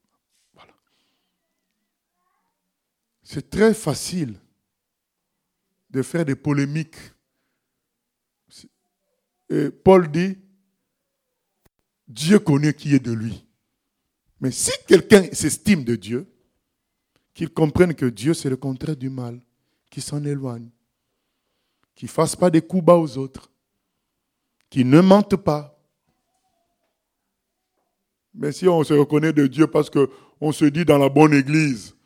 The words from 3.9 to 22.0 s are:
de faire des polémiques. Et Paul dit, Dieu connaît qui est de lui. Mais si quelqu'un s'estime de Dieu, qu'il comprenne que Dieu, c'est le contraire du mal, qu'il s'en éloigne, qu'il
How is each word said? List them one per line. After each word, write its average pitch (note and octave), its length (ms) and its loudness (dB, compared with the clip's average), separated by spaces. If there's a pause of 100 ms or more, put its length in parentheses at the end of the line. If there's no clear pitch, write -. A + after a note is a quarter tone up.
de C3 120 -4
faire E3 220 -4
des C#3 120 -4
polémiques. D3 600 -4 (2500)
Et D3+ 220 -4
Paul F#3 400 4
dit, F3+ 260 -4 (1700)
Dieu D3+ 320 2
connaît D3 360 -2
qui C#3+ 200 -4
est B2+ 100 2
de A#2+ 80 -8
lui. A2+ 340 -12 (960)
Mais B2+ 100 -4
si - 220 -6 (160)
quelqu'un F#3+ 440 4
s'estime D#3 520 -2
de A#2 100 -4
Dieu, A2+ 320 -10 (1040)
qu'il D#3+ 160 -10
comprenne D#3+ 460 0
que C#3 120 -4
Dieu, A#2+ 280 -4
c'est D3+ 160 -8
le C3 60 -6
contraire C3+ 400 -8
du C3 120 -10
mal, B2 320 -12 (480)
qu'il - 140 -16
s'en D3 220 -10
éloigne, C3+ 440 -10 (1300)
qu'il B2 140 -16